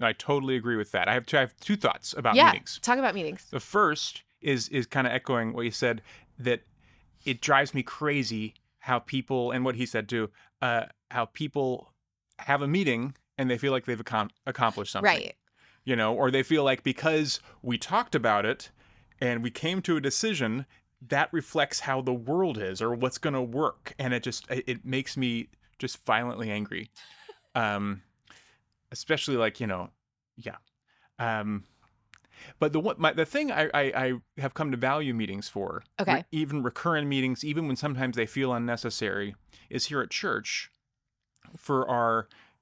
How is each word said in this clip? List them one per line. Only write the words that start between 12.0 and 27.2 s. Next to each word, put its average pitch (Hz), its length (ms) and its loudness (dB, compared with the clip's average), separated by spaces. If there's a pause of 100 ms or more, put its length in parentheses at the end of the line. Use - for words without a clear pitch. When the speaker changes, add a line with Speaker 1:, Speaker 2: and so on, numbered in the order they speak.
Speaker 2:
have 139 240 2
a 139 40 0
meeting 139 480 2 (220)
and 131 100 0
they 120 120 2
feel 139 120 2
like 127 140 0
they've 117 180 -2
accom-, 107 280 -2 (160)
accomplished 113 440 -2
something. 190 140 -2
Speaker 1:
Right. - 300 2 (480)
Speaker 2:
You 127 120 0
know, 113 200 4
or 131 160 4
they 135 100 4
feel 151 220 4
like 131 180 4
because 151 580 2 (220)
we 120 160 -2
talked - 380 0
about 110 280 4
it - 280 -2 (480)
and 120 240 0
we 117 80 -2
came 175 320 -2
to 165 140 2
a 147 40 0
decision, 135 640 0 (340)
that 139 320 0
reflects 151 500 0
how 135 200 0
the 127 120 0
world 139 440 0
is 95 240 -4
or 117 140 0
what's 127 240 0
gonna 135 240 0
work. 127 560 -2
And 127 160 0
it 120 80 -2
just, - 260 -6
it, 127 160 -2
it 123 180 -4
makes 131 320 -4
me 120 340 -2 (280)
just - 280 -8
violently 117 440 2
angry. 104 460 -6
Speaker 1:
<laughs> - 40 -20 (540)